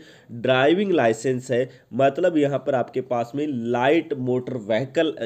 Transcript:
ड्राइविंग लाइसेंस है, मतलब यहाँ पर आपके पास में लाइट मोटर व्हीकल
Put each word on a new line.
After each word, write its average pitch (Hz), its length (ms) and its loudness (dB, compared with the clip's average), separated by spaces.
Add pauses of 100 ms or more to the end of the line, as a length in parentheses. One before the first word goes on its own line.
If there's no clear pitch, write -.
(340)
ड्राइविंग 135 600 2
लाइसेंस 127 580 0
है, 127 180 0 (260)
मतलब 170 420 2
यहाँ 139 220 2
पर 135 160 -2
आपके 123 280 -2
पास 120 320 -4
में 143 120 -4
लाइट 131 720 0
मोटर 127 400 -2
व्हीकल 131 540 -2 (120)